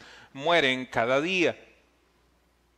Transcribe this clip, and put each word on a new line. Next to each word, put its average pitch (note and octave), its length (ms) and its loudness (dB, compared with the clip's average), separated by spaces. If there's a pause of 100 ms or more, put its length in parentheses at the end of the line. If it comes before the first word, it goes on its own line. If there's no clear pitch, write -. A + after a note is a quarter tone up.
(320)
mueren C3+ 540 0
cada B2+ 340 0
día. E3+ 340 0 (1200)